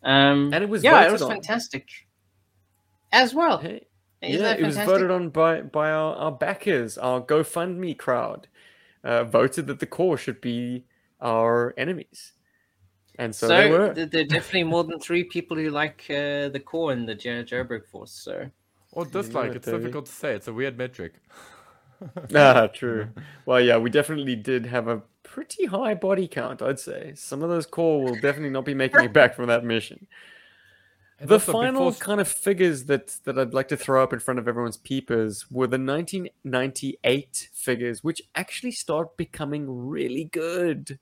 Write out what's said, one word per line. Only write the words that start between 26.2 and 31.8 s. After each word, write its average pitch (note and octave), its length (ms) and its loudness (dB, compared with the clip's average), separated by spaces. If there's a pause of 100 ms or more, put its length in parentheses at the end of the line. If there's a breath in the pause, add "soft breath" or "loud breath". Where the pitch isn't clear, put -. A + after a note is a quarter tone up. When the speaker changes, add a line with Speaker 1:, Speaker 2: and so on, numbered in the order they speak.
Speaker 2:
count, C3+ 360 -8
I'd C3 160 -4
say. - 360 -12
Some C#3+ 280 -10
of E3+ 60 -4
those E3 180 -2
core D#3+ 360 0
will B2 120 -2
definitely C#3+ 340 -2
not C3+ 160 -4
be C#3+ 80 -4
making C3+ 300 4
it G#2+ 100 -2
back C3 220 6
from B2 120 -6
that A#2 160 2
mission. A2+ 440 -4 (1120 soft breath)
Speaker 3:
And C#3+ 100 -12
Speaker 2:
The G#3 60 10
Speaker 3:
also G#3 160 2
Speaker 2:
final B3+ 300 0